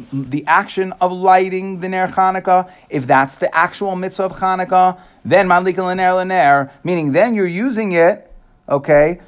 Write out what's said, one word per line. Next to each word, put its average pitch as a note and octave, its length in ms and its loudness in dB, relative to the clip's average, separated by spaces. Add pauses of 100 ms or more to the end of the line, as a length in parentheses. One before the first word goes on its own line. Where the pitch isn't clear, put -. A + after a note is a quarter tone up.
(120)
the C#3 360 -6
action F#3+ 520 0
of F3+ 140 0
lighting F#3 680 0
the F#3 80 -8
Ner F#3 200 -2
Chanukah, F#3 640 0 (180)
if C3 180 -6
that's C3+ 300 0
the - 180 -4
actual F3+ 400 -2
mitzvah F#3 300 -6
of F#3 80 -6
Chanukah, F#3 640 0 (240)
then F3+ 240 2
Madlika F3+ 300 2
L'Ner F#3 360 0
L'Ner, F3+ 580 2 (120)
meaning E3 300 -2
then A3 220 2
you're F#3+ 120 0
using G#3 460 -4
it, E3+ 360 2 (380)
okay, D3+ 600 2